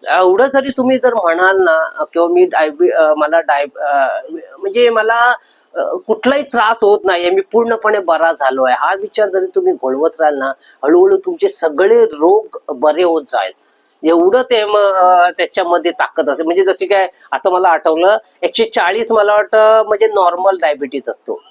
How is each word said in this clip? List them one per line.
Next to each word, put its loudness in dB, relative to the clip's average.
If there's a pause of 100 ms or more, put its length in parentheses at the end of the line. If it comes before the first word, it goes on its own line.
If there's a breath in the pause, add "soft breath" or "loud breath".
एवढं 0
जरी -2
तुम्ही -2
जर 0
म्हणाल 0
ना, 2 (360)
किंवा 0
मी 4
डायबी-, 0
अ, 2
मला 0
डाय-, 0 (180)
अ, 0 (520)
म्हणजे 0
मला, 0 (540 soft breath)
अ, -6 (260)
कुठलाही -2 (100)
त्रास 0
होत 2
नाहीये, 0
मी 0 (100)
पूर्णपणे 0
बरा 0
झालोय, -2
हा -2
विचार -4
जरी -2 (100)
तुम्ही 0
घोळवत -4
राहाल 0
ना, -4 (320 soft breath)
हळूहळू 4
तुमचे -4
सगळे 2
रोग 0 (220)
बरे 0
होत 0
जाईल. -4 (520)
एवढं 2
ते 0
म-, -2
अ, 4
त्याच्यामध्ये -2
ताकद -4
असते. -2
म्हणजे 0
जशी -2
काय, 0 (240 soft breath)
आता -2
मला 0
आठवलं, 2 (240 soft breath)
एकशे -2
चाळीस -2
मला 2
वाटतं 2
म्हणजे 0
नॉर्मल 0
डायबिटीज -4
असतो -10 (100)